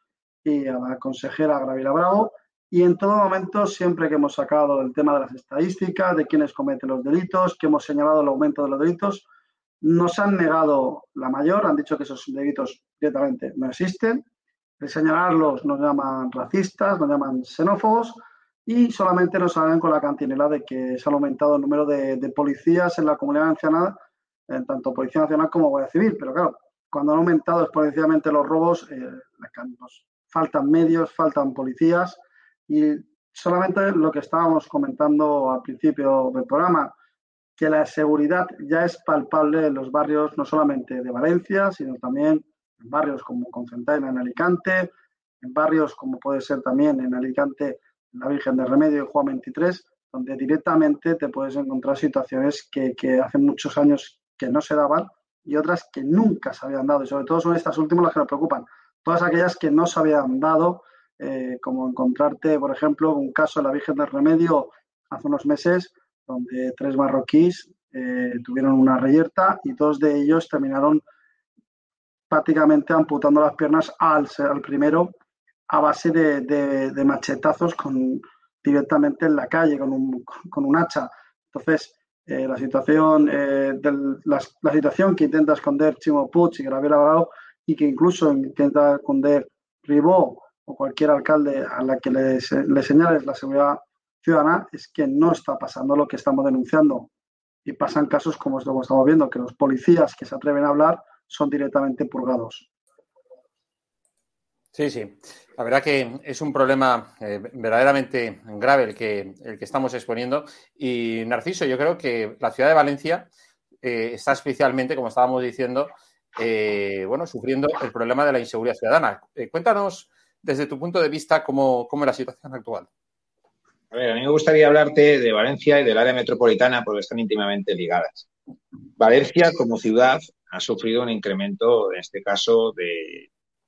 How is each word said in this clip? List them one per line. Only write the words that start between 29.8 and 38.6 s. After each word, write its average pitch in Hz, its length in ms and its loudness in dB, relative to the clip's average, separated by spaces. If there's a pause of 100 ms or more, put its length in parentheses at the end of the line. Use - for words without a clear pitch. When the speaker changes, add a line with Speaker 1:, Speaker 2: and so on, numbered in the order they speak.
Speaker 1:
faltan 151 440 -2
medios, 165 420 2
faltan 143 400 -2
policías, 165 640 0 (480)
y 151 280 2 (360)
solamente 185 640 -2
lo 156 180 2
que 147 100 -4
estábamos 165 460 0
comentando 147 840 0
al 127 100 -2
principio 135 760 0
del 127 100 -4
programa, 151 500 0 (640)
que 156 140 0
la 151 160 2
seguridad 151 600 0 (120)
ya 160 260 -2